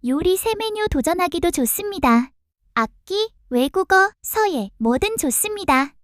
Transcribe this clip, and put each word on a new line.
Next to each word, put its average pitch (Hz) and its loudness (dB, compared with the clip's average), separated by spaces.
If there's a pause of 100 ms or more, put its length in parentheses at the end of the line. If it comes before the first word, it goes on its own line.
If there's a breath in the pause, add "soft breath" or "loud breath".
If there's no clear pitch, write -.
요리 339 2
새 453 -2
메뉴 427 -4
도전하기도 339 0
좋습니다. 262 0 (440)
악기, 381 -2 (160)
외국어, 370 2 (100)
서예, 320 -2
뭐든 254 0
좋습니다. 294 -2